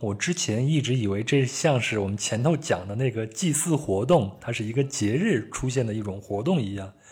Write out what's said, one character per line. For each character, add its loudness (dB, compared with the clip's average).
我 -2
之 -2
前 0
一 4
直 0
以 0
为 0
这 4
像 2
是 -2
我 0
们 -2
前 -2
头 4
讲 -2
的 -6
那 0
个 -4
祭 -2
祀 0
活 0
动， 4
它 -6
是 -4
一 -4
个 2
节 0
日 2
出 -4
现 0
的 -2
一 -4
种 -6
活 -6
动 2
一 -4
样。 -10